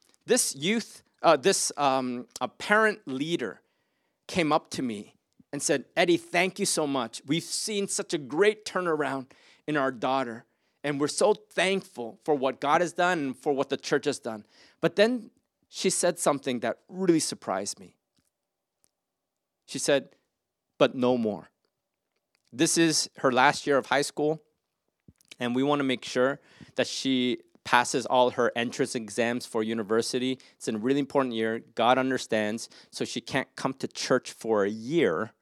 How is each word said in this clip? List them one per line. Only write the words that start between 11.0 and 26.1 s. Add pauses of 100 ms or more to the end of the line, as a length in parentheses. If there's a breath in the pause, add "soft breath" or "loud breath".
we're
so
thankful
for
what
God
has
done
and
for
what
the
church
has
done." (360 soft breath)
But
then (380)
she
said
something
that
really
surprised
me. (1700)
She
said, (600)
"But
no
more." (1000)
This
is (100)
her
last
year
of
high
school, (960)
and
we
want
to
make
sure (340 loud breath)